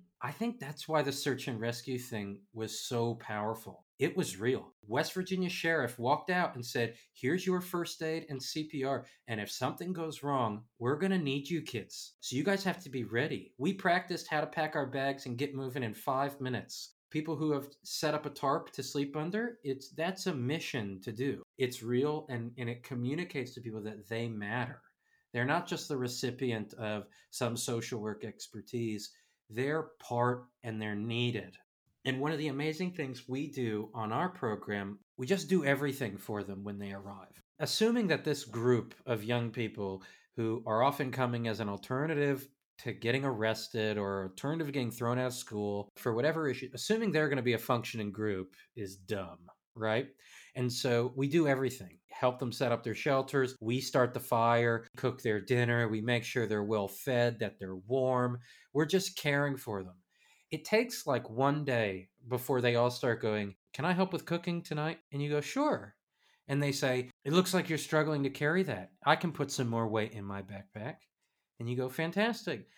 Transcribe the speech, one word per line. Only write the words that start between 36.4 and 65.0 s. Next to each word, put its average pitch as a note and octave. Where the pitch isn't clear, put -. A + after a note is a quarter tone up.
them G2
when G2+
they G2+
arrive. G2
Assuming A3
that D3
this D3
group A#2
of A2
young A#2
people G2+
who A2+
are A2+
often C#3
coming A#2+
as G#2+
an G#2
alternative C#3
to A#2+
getting A#2+
arrested A2
or G2
alternative C#3+
getting B2
thrown A#2+
out B2+
of B2
school G#2
for A#2+
whatever D3+
issue, B2
assuming A3
they're D3+
gonna C3+
be A#2+
a A2+
functioning A2+
group G2
is G2
dumb, F#2
right? A2
And B2
so B2
we C#3
do D#3
everything. C3
Help B2
them A#2+
set B2
up A#2
their A2
shelters. C3+
We A#2+
start B2
the A#2
fire, A#2
cook B2
their G#2+
dinner. A#2+
We A2
make A#2
sure A#2
they're G#2
well G#2
fed, A#2+
that G#2
they're F#2+
warm. B2
We're D3+
just F#3
caring C#3+
for G2+
them. F2+
It D#3
takes, A#3
like, C3
one C#3
day G#2
before B2
they A#2+
all A#2+
start A#2+
going, G#2+
"Can C3+
I F3+
help F#3
with -
cooking E3+
tonight?" D#3